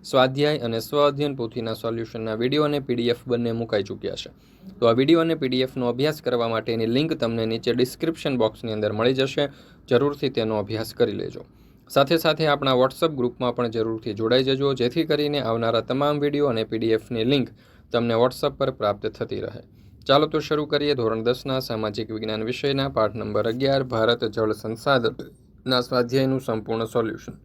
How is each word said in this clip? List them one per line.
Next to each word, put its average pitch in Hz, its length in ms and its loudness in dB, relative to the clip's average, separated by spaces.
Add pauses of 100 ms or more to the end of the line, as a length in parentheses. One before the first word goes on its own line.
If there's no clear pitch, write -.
સ્વાધ્યાય 139 540 2
અને 117 220 -2
સ્વ 147 260 2
અધ્યયન 143 300 0
પોથીના 113 380 -4
સોલ્યુશનના 113 600 -6
વીડિયો 131 300 2
અને 147 160 0
પી 131 140 -4
ડી 120 140 0
એફ 117 200 -2
બંને 117 240 0
મુકાઈ 113 300 0
ચૂક્યા - 320 -6
છે. - 160 -12 (500)
તો 120 60 4
આ 113 60 6
વીડિયો 143 280 6
અને 165 140 2
પી 143 140 -2
ડી 127 120 0
એફનો 127 280 -2
અભ્યાસ 147 340 -2
કરવા 120 260 0
માટેની 113 380 0
લિંક 147 260 0
તમને 117 340 -2
નીચે 113 260 -2
ડિસ્ક્રિપ્શન 135 680 -2
બોક્સની 110 340 -2
અંદર 107 200 0
મળી 117 220 2
જશે. 135 340 0 (400)
જરૂરથી 139 400 2
તેનો 110 300 0
અભ્યાસ 110 360 -6
કરી 113 180 2
લેજો. 92 320 -8 (440)
સાથે 139 280 4
સાથે 160 300 2
આપણા 139 260 2
WhatsApp 131 440 2
ગ્રુપમાં 123 380 -2
પણ 120 140 -2
જરૂરથી 113 460 -4
જોડાઈ 113 280 2
જજો, 135 320 0
જેથી 127 300 0
કરીને 147 360 0
આવનારા 113 400 0
તમામ 143 380 0
વીડિયો 147 280 2
અને 113 180 0
પી 113 140 -4
ડી 113 100 0
એફની 110 360 0
લિંક 131 240 2 (440)
તમને 117 220 2
WhatsApp 127 420 2
પર 135 140 0
પ્રાપ્ત 104 360 -2
થતી 104 340 -6
રહે. - 200 -10 (460)
ચાલો 147 200 6
તો 156 120 -4
શરૂ 151 280 -2
કરીએ 147 280 0
ધોરણ 113 280 0
દસના 131 360 -2
સામાજિક 110 520 -4
વિજ્ઞાન 110 320 -4
વિષયના 135 460 -2
પાઠ 110 260 0
નંબર 107 340 -2
અગિયાર, 135 340 0
ભારત 120 420 2
જળ 107 280 0
સંસાધનના 123 1300 -2
સ્વાધ્યાયનું 131 600 0
સંપૂર્ણ 113 440 -4
સોલ્યુશન. 113 480 -4 (120)